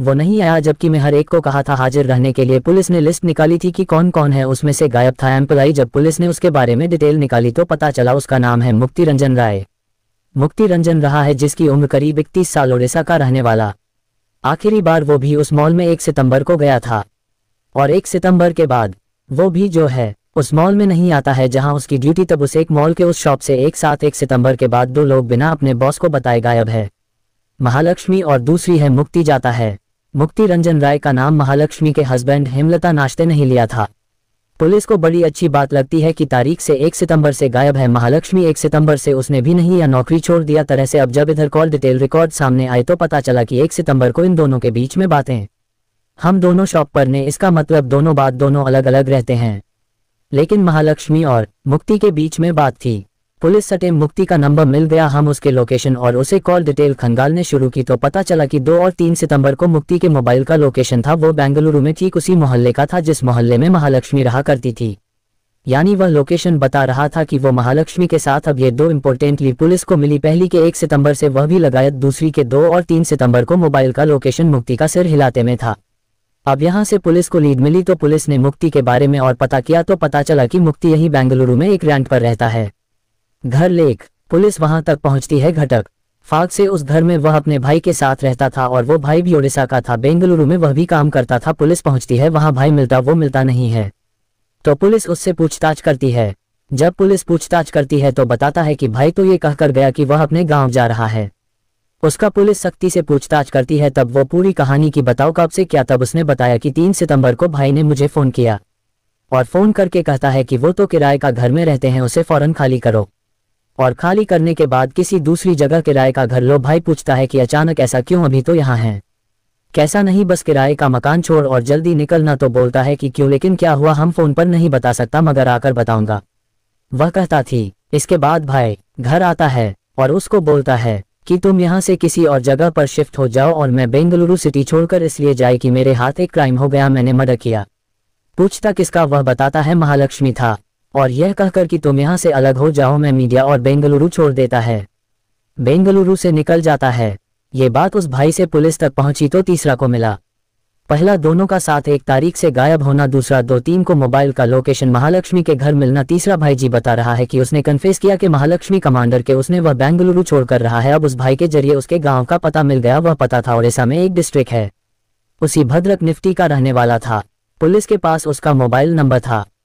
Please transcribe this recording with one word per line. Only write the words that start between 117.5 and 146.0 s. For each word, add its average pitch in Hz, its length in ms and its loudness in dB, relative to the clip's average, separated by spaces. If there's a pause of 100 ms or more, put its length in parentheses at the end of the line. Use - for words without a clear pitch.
ऐसा 127 200 0
क्यों, 175 240 0
अभी 135 180 0
तो 165 120 0
यहाँ 135 220 0
है। 113 240 -4 (720)
कैसा 156 280 0
नहीं, 196 220 2
बस 180 180 -2
किराए 143 320 2
का 143 140 0
मकान 139 340 0
छोड़ 156 240 2
और 131 160 0
जल्दी 156 320 0
निकलना। 151 420 0
तो 131 140 0
बोलता 123 320 0
है 139 140 -2
कि 139 140 -6
क्यों, 139 200 0
लेकिन 180 260 0
क्या 170 160 2
हुआ, 147 220 2
हम 151 160 0
फोन 160 240 0
पर 170 120 0
नहीं 170 240 2
बता 123 220 0
सकता, 127 300 -2
मगर 135 260 2
आकर 123 240 0
बताऊंगा, 110 480 -2 (720)
वह 143 180 0
कहता 170 320 0
थी। 110 300 -6 (200)
इसके 147 260 0
बाद 151 280 0
भाई 123 320 -2 (220)
घर 139 240 0
आता 170 240 0
है 117 260 -2 (240)
और 135 140 0
उसको 196 300 -2
बोलता 143 340 0
है 113 260 -4 (240)
कि 180 120 0
तुम 190 220 2
यहाँ 180 200 0
से 185 160 -2
किसी 170 300 0
और 143 160 0
जगह 139 280 0
पर 151 160 0
शिफ्ट - 320 -4
हो 135 100 0
जाओ 131 240 2
और 151 180 -2
मैं 123 200 0
बेंगलुरु 170 460 2
सिटी 139 280 -2
छोड़कर 165 380 0
इसलिए 143 320 0
जाए 123 240 2
कि 127 120 -2
मेरे 131 240 2
हाथ 123 260 -2
एक 180 120 -4
क्राइम 131 260 0
हो 139 100 0
गया, 139 200 0
मैंने 131 240 0
मर्डर 127 240 0
किया। 110 280 -4 (760)
पूछता 196 340 0
किसका, 175 320 0
वह 143 200 0
बताता 135 380 0
है 156 140 0
महालक्ष्मी 139 560 0
था, 117 240 -2 (380)
और 135 160 0
यह 156 220 0
कहकर 190 340 0
कि 165 120 -2
तुम 143 220 0
यहाँ 156 160 0
से 175 160 0
अलग 135 240 2
हो 147 160 0
जाओ, 143 260 0
मैं 147 140 0
मीडिया 131 320 2
और 139 160 0
बेंगलुरु 143 500 2
छोड़ 151 220 0
देता 127 280 0
है, 113 260 -4 (720)
बेंगलुरु 185 580 2